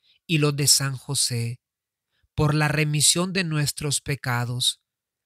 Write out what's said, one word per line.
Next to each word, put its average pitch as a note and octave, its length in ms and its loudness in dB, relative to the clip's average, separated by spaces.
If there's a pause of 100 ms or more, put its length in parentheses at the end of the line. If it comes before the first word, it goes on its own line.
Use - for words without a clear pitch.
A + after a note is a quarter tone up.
(260)
y E3 120 0
los D3 180 2
de C#3 120 0
San C3+ 280 2
José, A#2+ 640 -4 (760)
por D3+ 200 2
la D3+ 140 2
remisión D3+ 680 2
de F#3+ 100 0
nuestros D3+ 580 -2
pecados, B2 800 -4 (440)